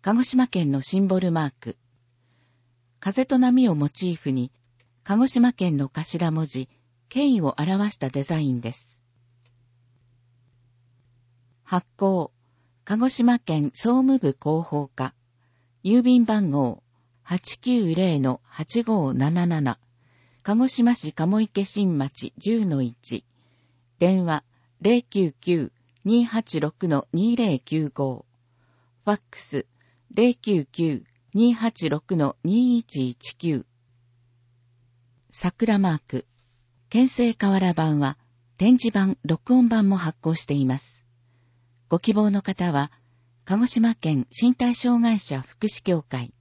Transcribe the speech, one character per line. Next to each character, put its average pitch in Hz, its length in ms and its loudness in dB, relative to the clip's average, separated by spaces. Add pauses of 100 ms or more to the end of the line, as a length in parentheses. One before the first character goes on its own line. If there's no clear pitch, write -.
鹿 208 140 0
児 247 80 2
島 254 240 2
県 160 240 0
の 139 100 -2
シ 185 160 -4
ン 196 100 2
ボ 185 120 2
ル 185 120 0
マ 160 140 0
ー 139 60 -4
ク。 - 260 -14 (1200)
風 254 280 -2
と 269 100 2
波 247 320 4
を 165 60 2
モ 143 140 0
チ - 180 -6
ー 175 80 -2
フ 143 160 -6
に、 127 200 -4 (520)
鹿 202 140 -2
児 254 100 4
島 240 260 2
県 175 240 0
の 139 100 -2
頭 160 440 -4
文 160 160 -2
字、 131 200 -8 (420)
K 262 320 2
を 143 180 0
表 196 320 0
し - 60 -16
た 135 120 -6
デ 139 140 -4
ザ 160 160 -2
イ 143 120 0
ン 123 80 -2
で 117 120 -8
す。 - 280 -20 (2750)
発 180 220 -4 (120)
行、 190 340 0 (540)
鹿 208 120 -2
児 247 120 2
島 240 280 2
県 156 360 -2
総 247 280 0
務 262 160 2
部 143 240 -2
広 160 240 -2
報 147 220 -6
課。 - 260 -8 (720)
郵 226 180 4
便 247 220 6
番 214 280 0
号、 135 300 -2 (400)
八 - 380 -6
九 233 340 0
零 170 280 2
の 131 240 -2
八 - 380 -6
五 190 300 0
七 160 320 0
七。 151 320 -2 (680)
鹿 202 120 -2
児 247 140 2
島 240 260 2
市 156 160 -10
鴨 190 300 0
池 196 240 -4
新 190 320 -2
町 135 400 -6
十 220 280 -2
の 147 160 -2
一。 120 440 -8 (720)
電 185 240 2
話、 156 220 -4 (340)
零 233 220 2
九 185 320 -2
九 165 400 -2 (320)
二 233 180 4
八 220 380 -4
六 151 260 -4
の 147 240 0
二 220 240 0
零 202 240 0
九 156 340 -4
五。 135 320 -6 (800)
フ 208 80 -2
ァ 208 60 0
ッ - 40 -12 (100)
ク - 60 -20
ス、 - 280 -8 (480)
零 240 220 4
九 180 300 -2
九 156 380 -4 (300)
二 233 200 4
八 220 360 -4
六 156 260 -4
の 147 300 0
二 240 320 2
一 135 320 -4
一 - 260 -12
九。 160 300 -4 (1600)
桜 208 480 -2
マ 185 180 2
ー 147 120 -6
ク。 - 180 -8 (640)
県 247 180 4
政 240 300 0
河 196 140 2
原 185 220 2
版 156 260 0
は、 135 180 -2 (380)
展 247 240 4
示 226 120 -2
版、 190 340 0
録 160 280 0
音 254 140 6
版 220 220 2
も 196 80 0
発 165 240 -6
行 160 140 -2
し - 100 -8
て 143 80 -4
い 143 120 0
ま 131 120 0
す。 - 260 -16 (840)
ご 170 100 0
希 220 140 0
望 208 180 2
の 196 100 -2
方 180 320 -4
は、 143 180 -2 (540)
鹿 196 140 0
児 240 80 2
島 226 280 2
県 147 340 -2
身 247 260 2
体 240 200 0
障 240 260 0
害 226 180 2
者 135 220 -8
福 - 260 -8
祉 - 140 -6
協 170 200 0
会。 123 400 -8